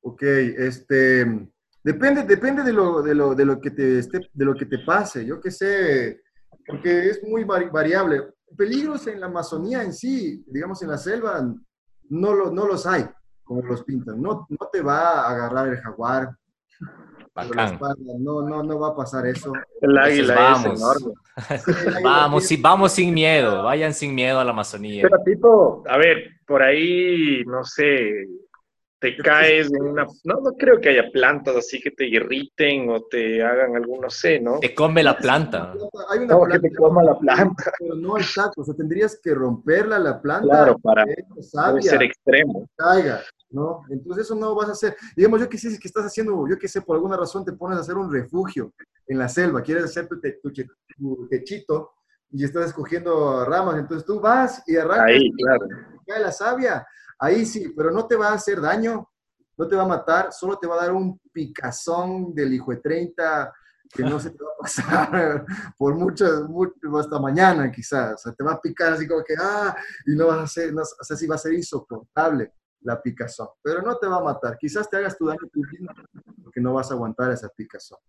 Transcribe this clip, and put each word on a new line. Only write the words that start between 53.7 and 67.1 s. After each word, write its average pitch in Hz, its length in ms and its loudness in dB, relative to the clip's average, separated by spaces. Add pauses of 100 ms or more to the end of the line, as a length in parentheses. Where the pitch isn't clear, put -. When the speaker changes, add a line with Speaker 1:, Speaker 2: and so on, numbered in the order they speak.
Speaker 1:
entonces 156 280 -8
tú 208 140 -4
vas 247 460 2
y 165 120 0
arrancas, 165 280 4
Speaker 3:
Ahí, 120 280 6
claro. 127 320 2 (400)
Speaker 1:
cae 214 140 -6
la 196 120 -2
savia, 226 520 -2 (360)
ahí 202 260 2
sí, 190 280 -8
pero 151 180 0
no 220 140 -2
te - 100 2
va 208 140 2
a 214 40 2
hacer 202 260 -2
daño, 208 480 -2 (480)
no 165 120 -4
te 196 80 2
va 185 80 2
a 185 40 0
matar, 180 440 0
solo 190 260 -6
te 170 80 -6
va 170 80 -4
a 170 120 0
dar 185 60 -2
un 185 260 -4 (140)
picazón 170 1000 -6
del 139 180 -2
hijo 127 200 -4
de 113 60 -6
treinta 160 760 -4 (360)
que - 140 -6
no 143 160 -2
se 160 120 -8
te - 120 -18
va - 80 -12
a - 100 -14
pasar 160 840 -2
<laughs> - 320 -14
por 139 160 0
muchas, 175 540 0
mucho, 180 240 -4 (260)
hasta 151 220 -4